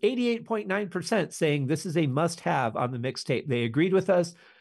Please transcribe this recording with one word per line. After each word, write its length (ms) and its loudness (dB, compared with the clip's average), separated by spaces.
eighty-eight 420 0
point 240 -4
nine 200 -2
percent 440 -2
saying 340 0
this 200 -2
is 100 -2
a 100 2
must-have 680 0
on 160 0
the 60 -6
mixtape. 500 -4
They 160 0
agreed 300 2
with 160 2
us. 240 2